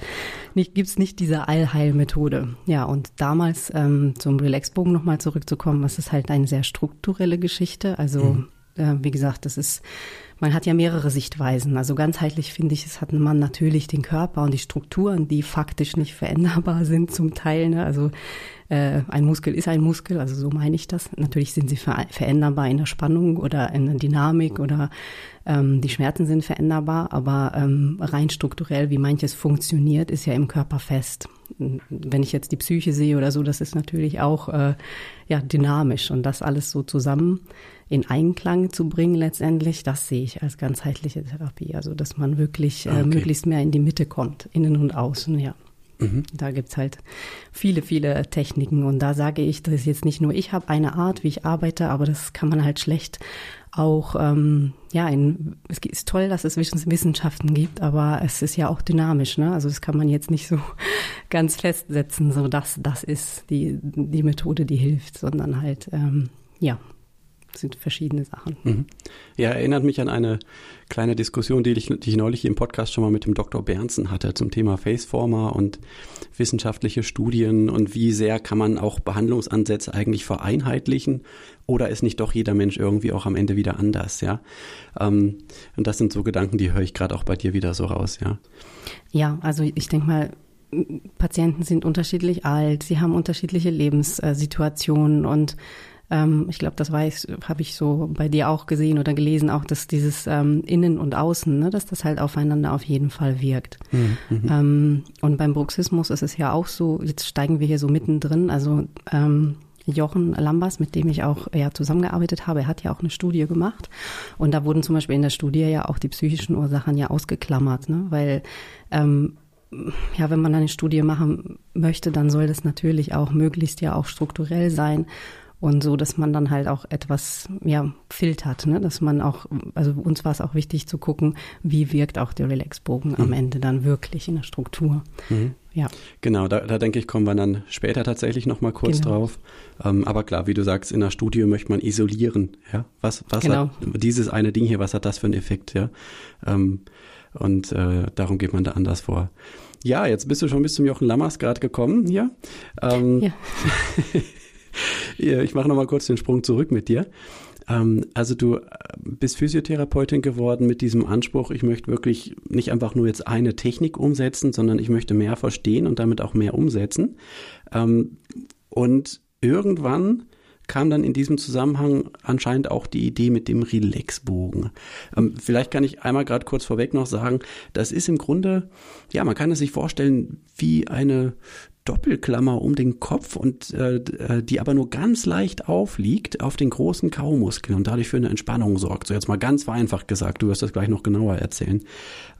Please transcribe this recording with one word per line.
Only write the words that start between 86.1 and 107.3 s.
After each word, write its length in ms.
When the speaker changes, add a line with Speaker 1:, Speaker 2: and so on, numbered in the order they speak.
Speaker 2:
so 120
Gedanken, 340
die 160
höre 80
ich 120
gerade 220
auch 80
bei 140
dir 160
wieder 200
so 120
raus, 360
ja? 160
Speaker 1:
Ja, 300
also 220
ich 240
denk 180
mal, 260
Patienten 460
sind 220
unterschiedlich 600
alt, 380
sie 160
haben 160
unterschiedliche 540
Lebenssituationen 1600
und, 300
ähm, 380
ich 100
glaub, 160
das 160
weiß, 360
hab 120
ich 160
so 380
bei 160
dir 200
auch 180
gesehen 320
oder 140
gelesen, 360
auch 160
dass 220
dieses, 400
ähm, 380
Innen 340
und 160
Außen, 440
ne, 100
dass 160
das 180
halt 160
aufeinander 540
auf 100
jeden 260
Fall 320
wirkt. 380
Speaker 2:
Mhm, 260
mhm. 200
Speaker 1:
Ähm, 540
und 160
beim 160
Bruxismus 560
ist 140
es 140
ja 140
auch 160
so, 360
jetzt 240
steigen 320